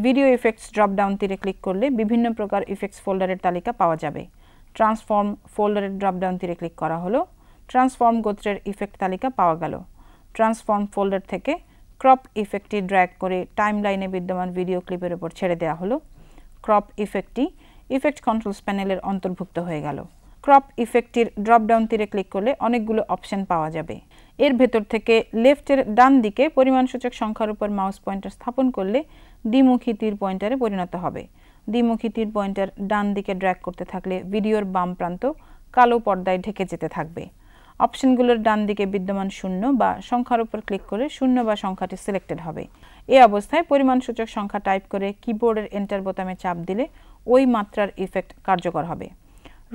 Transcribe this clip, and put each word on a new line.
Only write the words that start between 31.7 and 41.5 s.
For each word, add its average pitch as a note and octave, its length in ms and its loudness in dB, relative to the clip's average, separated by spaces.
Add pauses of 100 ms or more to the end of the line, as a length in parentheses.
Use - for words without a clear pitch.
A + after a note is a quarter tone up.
দ্বিমুখী A#3 440 0
তীর A3 200 -2
পয়েন্টার G3 320 -2 (240)
ডান G#3 140 0 (100)
দিকে G3 260 -4
ড্র্যাগ F#3 240 0
করতে F#3 260 -10
থাকলে F#3 240 -6 (180)
ভিডিওর G#3+ 320 0 (100)
বাম F3+ 140 -2 (100)
প্রান্ত F3+ 240 -6 (500)
কালো A#3+ 320 6
পর্দায় F#3 400 0
ঢেকে G3 260 -6
যেতে D#3+ 260 -6
থাকবে। E3 260 -8 (560)
অপশনগুলোর A#3+ 680 2
ডান G#3+ 120 4 (100)
দিকে G#3 240 -2
বিদ্যমান G3 360 -2 (100)
শূন্য F#3 220 -4 (200)
বা G3 80 4 (200)
সংখ্যার B3 360 0
উপর A3 220 -8
ক্লিক G3 240 -4
করে G#3+ 140 -2 (120)
শূন্য B3+ 180 2 (120)
বা G#3+ 160 0